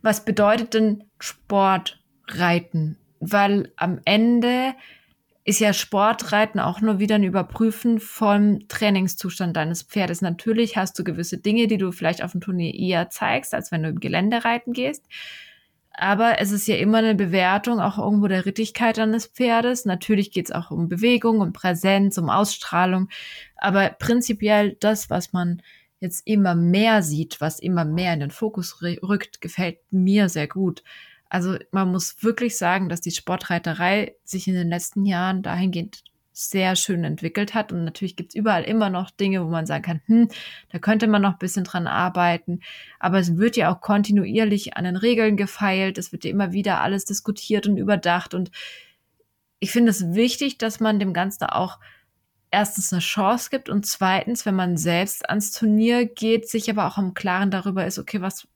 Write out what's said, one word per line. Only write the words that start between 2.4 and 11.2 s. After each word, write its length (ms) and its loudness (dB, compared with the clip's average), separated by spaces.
Weil 560 0
am 280 -2
Ende 720 2
ist 160 0
ja 140 4
Sportreiten 840 0
auch 220 -2
nur 180 2
wieder 160 2
ein 80 4
Überprüfen 760 0
vom 680 2
Trainingszustand 880 0
deines 240 -2
Pferdes. 400 -4
Natürlich 560 0
hast 200 -4
du 60 -6
gewisse 360 -6